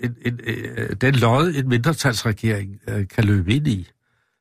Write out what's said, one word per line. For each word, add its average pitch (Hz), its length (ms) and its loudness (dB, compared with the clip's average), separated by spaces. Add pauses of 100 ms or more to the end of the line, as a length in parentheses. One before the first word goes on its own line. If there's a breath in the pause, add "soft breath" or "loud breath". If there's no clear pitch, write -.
en, 120 220 -4
en, 120 200 -2
øh, 113 520 -6
den 131 180 2
lod, 131 400 4
en 131 140 -2
mindretalsregering, 113 1200 0
øh, 104 200 -2
kan 110 160 0
løbe 101 300 2
ind 151 140 0
i. 95 200 -2 (520)